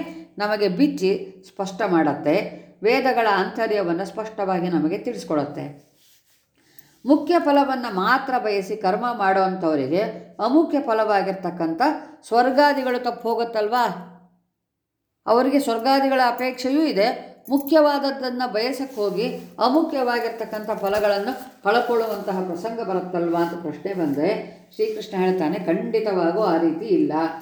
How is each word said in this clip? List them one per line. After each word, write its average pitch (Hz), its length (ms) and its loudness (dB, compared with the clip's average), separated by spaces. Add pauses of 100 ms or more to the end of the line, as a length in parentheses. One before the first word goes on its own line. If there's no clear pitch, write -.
(380)
ನಮಗೆ 208 300 0
ಬಿಚ್ಚಿ 190 800 0
ಸ್ಪಷ್ಟ - 380 -6
ಮಾಡತ್ತೆ, 156 840 0 (140)
ವೇದಗಳ 240 520 2
ಆಂತರ್ಯವನ್ನು 190 680 0
ಸ್ಪಷ್ಟವಾಗಿ 190 640 -4
ನಮಗೆ 170 300 2
ತಿಳಿಸ್ಕೊಡತ್ತೆ. 151 920 -6 (1160)
ಮುಖ್ಯ 311 320 4
ಫಲವನ್ನ 277 520 2
ಮಾತ್ರ 240 480 0
ಬಯಸಿ 202 380 -2
ಕರ್ಮ 214 420 0
ಮಾಡೋವಂಥವರಿಗೆ 180 840 2 (400)
ಅಮುಖ್ಯ 294 400 4
ಫಲವಾಗಿರ್ತಕ್ಕಂಥ 190 1040 0 (460)
ಸ್ವರ್ಗಾದಿಗಳು 254 680 4
ತಪ್ಪು 240 300 -4
ಹೋಗುತ್ತಲ್ವಾ? 226 840 -2 (1120)
ಅವರಿಗೆ 254 320 4
ಸ್ವರ್ಗಾದಿಗಳ 269 680 2
ಅಪೇಕ್ಷೆಯೂ 254 560 0
ಇದೆ, 233 460 0 (200)
ಮುಖ್ಯವಾದದ್ದನ್ನ 277 1000 2
ಬಯಸಕ್ಕೆ 233 540 -4
ಹೋಗಿ 202 360 -2
ಅಮುಖ್ಯವಾಗಿರ್ತಕ್ಕಂಥ 233 1400 -2
ಫಲಗಳನ್ನು 202 840 -2
ಕಳ್ಕೊಳ್ಳುವಂತಹ 220 800 0
ಪ್ರಸಂಗ 214 380 -6
ಬರುತ್ತಲ್ವಾ 175 600 -2
ಅಂತ 170 220 -2
ಪ್ರಶ್ನೆ 160 320 -8
ಬಂದ್ರೆ 160 640 -2 (160)
ಶ್ರೀಕೃಷ್ಣ 214 440 -4
ಹೇಳ್ತಾನೆ, 185 400 0
"ಖಂಡಿತವಾಗೂ 190 840 0
ಆ 175 140 2
ರೀತಿ 165 280 0
ಇಲ್ಲ, 156 280 2 (300)